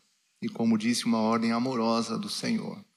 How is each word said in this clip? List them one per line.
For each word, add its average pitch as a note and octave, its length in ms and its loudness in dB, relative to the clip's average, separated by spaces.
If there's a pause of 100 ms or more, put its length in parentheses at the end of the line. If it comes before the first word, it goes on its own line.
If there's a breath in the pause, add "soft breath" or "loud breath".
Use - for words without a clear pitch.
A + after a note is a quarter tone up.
(400)
e, A2+ 80 -6
como A2+ 300 2
disse, A#2 260 0
uma A2+ 140 2
ordem A2+ 340 2
amorosa A#2 680 0
do G#2 100 -6
Senhor. G#2+ 540 -4 (140)